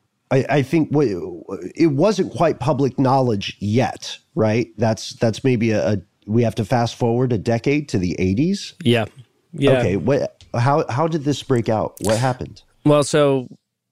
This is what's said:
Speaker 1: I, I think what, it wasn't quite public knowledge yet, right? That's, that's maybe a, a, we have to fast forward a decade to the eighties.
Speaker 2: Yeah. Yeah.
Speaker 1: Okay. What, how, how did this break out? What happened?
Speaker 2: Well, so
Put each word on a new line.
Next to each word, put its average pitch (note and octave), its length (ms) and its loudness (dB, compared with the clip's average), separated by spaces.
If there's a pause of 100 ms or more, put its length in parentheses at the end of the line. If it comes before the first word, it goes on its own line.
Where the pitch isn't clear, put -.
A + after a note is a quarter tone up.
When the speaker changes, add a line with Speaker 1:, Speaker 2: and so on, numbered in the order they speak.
(300)
Speaker 1:
I, C3+ 180 2
I C#3 140 2
think D3+ 280 0
what, C#3+ 180 2 (640)
it D#3+ 160 2
wasn't E3 420 0
quite D#3+ 280 0
public C3 400 0
knowledge B2 580 0
yet, G#2 580 -2 (200)
right? A2 320 0 (100)
That's, A2 360 -2
that's A2+ 280 -2
maybe A#2 300 2
a, G#2 220 0
a, - 20 0 (320)
we A2+ 160 2
have A2 100 0
to A#2 100 -4
fast A#2+ 300 0
forward B2 380 0
a A2+ 60 0
decade C#3 500 0
to A2+ 100 -2
the F2+ 220 -2
eighties. B2+ 540 0 (100)
Speaker 2:
Yeah. A#2 220 2 (480)
Yeah. C3+ 240 2
Speaker 1:
Okay. G2+ 180 0
What, A2 480 -2 (100)
how, C#3 340 2
how C#3+ 200 -2
did D#3+ 160 -6
this C#3+ 180 -2
break A#2+ 260 -2
out? G#2+ 340 -2
What G#2+ 140 0
happened? B2 460 -4 (220)
Speaker 2:
Well, D3 180 4
so C#3 460 0 (440)